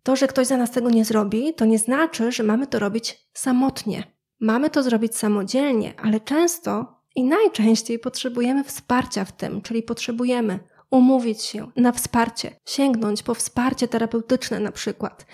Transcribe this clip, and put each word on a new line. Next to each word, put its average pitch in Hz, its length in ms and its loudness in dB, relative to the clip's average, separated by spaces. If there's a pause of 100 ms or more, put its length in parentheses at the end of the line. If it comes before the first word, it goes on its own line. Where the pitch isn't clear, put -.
to, 262 120 2
że 262 120 2
ktoś 262 200 0
za 262 100 2
nas 240 140 0
tego 247 180 0
nie 226 160 4
zrobi, 220 480 0
to 240 120 0
nie 220 140 4
znaczy, 254 520 0
że 247 120 -4
mamy 226 240 2
to 240 120 -2
robić 202 540 -4
samotnie. 254 680 0 (360)
Mamy 233 300 2
to 302 140 2
zrobić 226 340 0
samodzielnie, 214 760 0 (100)
ale 214 160 2
często 254 840 -2 (140)
i 254 80 0
najczęściej 240 760 2
potrzebujemy 247 640 -2
wsparcia - 640 -2
w - 60 -12
tym, - 300 -8
czyli 226 220 -4
potrzebujemy 233 760 -2 (300)
umówić 254 540 4
się - 320 -10
na 247 160 4
wsparcie, - 640 -2 (100)
sięgnąć 226 580 0
po 240 100 -2
wsparcie 247 540 -2
terapeutyczne 226 720 -2
na 202 120 -4
przykład, - 640 -10